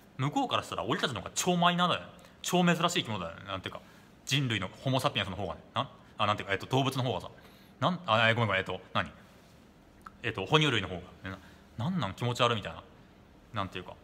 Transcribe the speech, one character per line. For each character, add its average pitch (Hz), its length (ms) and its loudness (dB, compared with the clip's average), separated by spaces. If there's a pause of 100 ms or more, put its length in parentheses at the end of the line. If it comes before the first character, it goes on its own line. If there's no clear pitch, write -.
(180)
向 135 140 0
こ 139 120 0
う 127 40 -4
か 120 80 0
ら 101 80 2
し - 40 -14
た - 80 -8
ら 85 80 -2
俺 135 160 0
た 208 80 0
ち 139 40 -4
の 101 80 -6
方 - 60 -8
が - 80 -12
超 180 220 2
マ 170 140 4
イ 175 60 0
ナ 175 100 2
ー - 20 4
だ 147 60 2
よ 87 60 -2
ね。 - 60 -14 (360)
超 180 220 4
珍 175 120 6
し - 20 -2
い - 20 -2
生 165 240 2
き 120 60 -6
物 98 140 -4
だ 82 60 -8
よ 87 60 -14
ね。 - 100 -16
な 98 100 -6
ん 95 40 -6
て - 80 -8
い - 20 -14
う - 40 -14
か、 - 60 -12 (460)
人 135 220 0
類 113 100 2
の 92 100 -4
ホ - 220 -4
モ・ 131 80 4
サ 139 140 0
ピ 113 80 -2
エ - 20 0
ン 92 40 -4
ス - 20 -10
の 92 80 -6
方 95 100 -4
が 82 80 -6
ね。 - 60 -18 (140)
な-、 131 140 -2 (300)
あ、 107 80 0
な 104 80 2
ん - 20 -8
て 101 60 -6
い - 20 -8
う 95 40 -14
か、 98 40 0
え 95 40 2
っ - 20 2
と、 101 80 -10
動 131 160 2
物 131 140 0
の 127 80 0
方 120 100 0
が 87 60 -4
さ。 - 100 -12 (480)
な 139 120 2
ん-、 175 160 -4
あ、 113 220 6
え、 113 60 6
ご 113 60 0
め 120 60 2
ん - 20 0
ご 98 40 2
め 95 60 4
ん。 - 20 0
え - 20 0
っ - 20 -2
と、 92 160 -6 (120)
何？ - 200 -2 (1120)
え 117 60 -2
っ - 20 -4
と、 95 120 -4
哺 151 140 6
乳 151 140 4
類 107 100 2
の 87 60 -4
方 90 80 -6
が。 87 60 -8 (200)
え、 95 80 -8
な-、 95 80 -12 (400)
な 117 100 -2
ん 185 120 -2
な 104 80 -2
ん？ 92 60 -8
気 - 100 -6
持 120 100 0
ち - 60 0
悪 120 140 4
い - 20 -4
み 101 60 -6
た 87 80 -8
い - 20 -10
な。 - 100 -14 (720)
な 107 100 -4
ん 92 60 -6
て 92 100 -10
い - 20 -8
う 90 40 -10
か、 - 200 -14